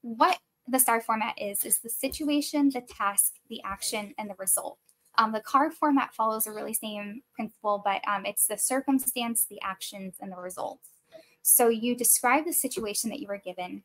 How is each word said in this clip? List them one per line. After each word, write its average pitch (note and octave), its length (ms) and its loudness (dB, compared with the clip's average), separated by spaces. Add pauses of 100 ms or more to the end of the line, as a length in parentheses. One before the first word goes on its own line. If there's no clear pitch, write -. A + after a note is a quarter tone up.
what B3+ 380 2 (280)
the B3+ 120 2
star A3+ 240 4
format A3 360 -2
is, G3+ 280 -4
is - 140 0
the - 100 -12
situation, D4 800 2
the C4 100 -4
task, G3+ 540 0 (160)
the A3+ 120 -10
action, G3+ 540 -6
and G#3 140 -8
the F#3 60 -12
result. - 420 -2 (400)
Um, A3+ 140 4
the G#3+ 80 -2
car C#4+ 320 4
format C#4+ 420 2
follows A3 320 0
a G#3+ 60 -10
really G#3+ 200 -8
same G#3 500 -6 (120)
principle, G#3 500 -2
but, G3 240 0
um, G3 160 0
it's G3+ 220 0
the G#3 100 -2
circumstance, B3+ 880 0
the G#3 160 -10
actions, F#3+ 600 -10
and F#3+ 120 -12
the F3+ 40 -12
results. - 520 -12 (540)
So - 260 6
you A#3 280 0
describe B3 480 2
the E4+ 80 -4
situation A3 580 -2
that - 80 -8
you G3+ 80 -10
were G3+ 100 -6
given. F3+ 480 -10